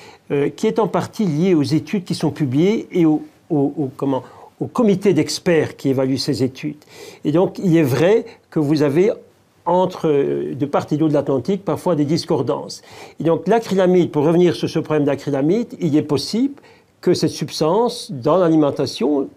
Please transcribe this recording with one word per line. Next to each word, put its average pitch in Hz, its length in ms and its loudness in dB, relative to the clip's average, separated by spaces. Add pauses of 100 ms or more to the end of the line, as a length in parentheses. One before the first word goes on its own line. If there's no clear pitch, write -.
(320)
euh, 147 180 0
qui 180 180 -2
est 220 100 0
en 214 100 2
partie - 380 -2
liée 170 300 2
aux 147 80 4
études 156 400 -2
qui 175 120 -6
sont 151 160 -2
publiées 160 600 0
et 170 140 2
au, 156 180 2 (260)
au, 139 280 0
au, 139 200 -4
comment, 135 260 -2 (380)
au 139 60 -4
comité 202 460 2
d'experts 151 640 0
qui - 140 -2
évalue 135 260 0
ces 135 280 -2
études. 147 340 -6 (480)
Et 151 60 0
donc, 175 260 0
il 165 180 2
est 165 80 6
vrai 151 420 2 (240)
que - 100 -4
vous 151 220 2
avez, 151 300 2 (540)
entre, 180 420 0
euh, 143 480 0
de 135 100 -4
part 135 260 -2
et 151 40 2
d'autre 156 140 2
de 147 60 2
l'Atlantique, 147 500 -2
parfois 165 300 -2
des 147 100 0
discordances. 147 760 -4 (380)
Et 151 60 -6
donc, 160 220 0
l'acrylamide, 185 640 2
pour 147 120 0
revenir 170 320 4
sur - 140 -4
ce 165 100 -2
problème 151 240 -2
d'acrylamide, 143 800 -2
il 147 160 0
est 151 40 4
possible 208 540 -2 (460)
que 180 120 2
cette 170 180 0
substance, 175 800 -2
dans 147 280 0
l'alimentation, 147 1000 0